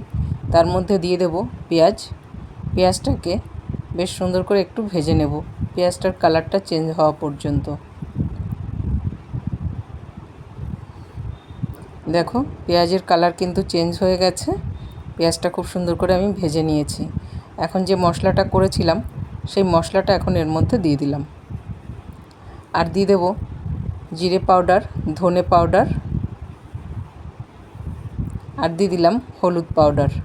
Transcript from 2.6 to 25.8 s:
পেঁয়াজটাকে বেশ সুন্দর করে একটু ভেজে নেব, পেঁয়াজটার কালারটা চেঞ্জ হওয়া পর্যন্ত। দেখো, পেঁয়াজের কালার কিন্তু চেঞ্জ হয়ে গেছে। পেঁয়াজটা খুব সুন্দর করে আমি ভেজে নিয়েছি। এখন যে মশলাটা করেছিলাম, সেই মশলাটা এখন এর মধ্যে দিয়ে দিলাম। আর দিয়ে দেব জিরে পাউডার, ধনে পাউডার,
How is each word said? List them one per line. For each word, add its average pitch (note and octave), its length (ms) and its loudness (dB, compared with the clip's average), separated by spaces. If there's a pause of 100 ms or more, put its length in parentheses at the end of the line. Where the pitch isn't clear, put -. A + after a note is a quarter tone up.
পেঁয়াজটাকে F#3 600 2 (640)
বেশ F3 220 -2
সুন্দর F#3 300 0
করে G3+ 140 4
একটু F#3 280 -2
ভেজে E3 260 0
নেব, D3+ 180 4 (380)
পেঁয়াজটার F3+ 500 0
কালারটা D#3+ 380 2 (100)
চেঞ্জ D#3+ 260 0
হওয়া D#3 260 4
পর্যন্ত। C#3+ 460 -2 (4000)
দেখো, E3+ 240 2 (240)
পেঁয়াজের F3 440 2
কালার F3 340 4
কিন্তু F3+ 200 0 (120)
চেঞ্জ E3+ 260 2
হয়ে F#3 260 4
গেছে। F#3 260 0 (640)
পেঁয়াজটা E3 380 0
খুব F3 160 -6
সুন্দর F3 300 -2
করে F#3 180 2
আমি F#3+ 180 2
ভেজে E3 300 0
নিয়েছি। D3+ 400 0 (560)
এখন F#3 260 0
যে F#3+ 120 4
মশলাটা F#3+ 560 2
করেছিলাম, F#3+ 460 2 (500)
সেই G3 240 2
মশলাটা F#3 420 2
এখন F#3 220 0
এর D#3+ 180 2
মধ্যে D#3+ 240 2
দিয়ে D3+ 220 2
দিলাম। D3 220 0 (1500)
আর E3+ 180 2
দিয়ে F#3+ 140 2
দেব F#3+ 160 4 (920)
জিরে F3 360 0
পাউডার, F#3 340 6 (320)
ধনে F3+ 280 2
পাউডার, F3 440 4 (2750)